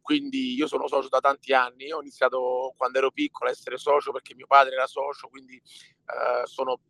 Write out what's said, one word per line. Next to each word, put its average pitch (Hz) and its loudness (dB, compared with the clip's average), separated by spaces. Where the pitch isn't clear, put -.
quindi 135 -2
io 147 -2
sono 143 -4
socio 135 0
da 131 0
tanti 135 0
anni, 131 0
ho 156 -8
iniziato 131 -2
quando 127 -2
ero 131 4
piccolo 143 -4
a 127 0
essere 127 -10
socio 143 0
perché 127 -12
mio 127 -20
padre 135 8
era 131 0
socio, 139 -8
quindi, 131 -20
eh, - -6
sono 131 -4